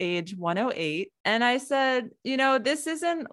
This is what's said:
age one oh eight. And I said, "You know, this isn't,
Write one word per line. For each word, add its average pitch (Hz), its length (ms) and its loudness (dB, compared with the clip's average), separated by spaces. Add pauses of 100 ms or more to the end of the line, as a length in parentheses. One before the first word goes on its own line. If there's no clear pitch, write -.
age 175 360 -2
one 175 220 -2
oh 240 160 2
eight. 160 380 -4 (120)
And 226 180 2
I 247 160 4
said, 262 520 0 (140)
"You 262 120 -2
know, 262 220 4
this 285 280 0
isn't, 330 460 -2